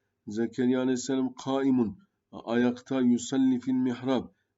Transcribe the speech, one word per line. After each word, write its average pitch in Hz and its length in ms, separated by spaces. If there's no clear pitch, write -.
Zekeriya 117 540
aleyhisselam 131 540
kaimun. 135 640
Ayakta 120 720
yusalli 123 600
fil 131 120
mihrab. 127 520